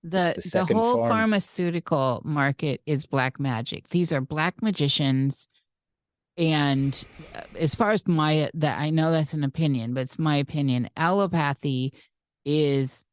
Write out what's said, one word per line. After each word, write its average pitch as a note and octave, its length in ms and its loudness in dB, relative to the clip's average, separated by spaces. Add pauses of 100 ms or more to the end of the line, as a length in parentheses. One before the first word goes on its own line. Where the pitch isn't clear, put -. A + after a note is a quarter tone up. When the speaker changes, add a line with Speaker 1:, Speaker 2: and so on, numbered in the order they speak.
Speaker 1:
The, F3 260 0
Speaker 2:
It's - 60 0
the - 60 -8
Speaker 1:
the - 80 -6
Speaker 2:
second F#3 280 2
Speaker 1:
whole A#3 200 2
Speaker 2:
farm. - 120 2
Speaker 1:
pharmaceutical F3 1120 0
market C#3+ 600 -2
is D3 200 -2
black C3 340 -2
magic. B2+ 500 -4
These F3 220 0
are C#3+ 100 0
black D#3 400 -4
magicians. C#3 880 0 (920)
And, C#3+ 640 2 (300)
uh, - 80 -14 (160)
as D#3 160 0
far G#3+ 180 2
as - 160 0
my, D#3 460 2
that, D3+ 260 -2
I D3+ 120 -2
know D#3+ 200 2
that's D#3 220 0
an D3+ 100 -2
opinion, C3 520 0
but C3 60 -2
it's - 180 -8
my D3+ 160 2
opinion, C#3 600 0
allopathy D#3 1000 0 (520)
is C#3+ 680 0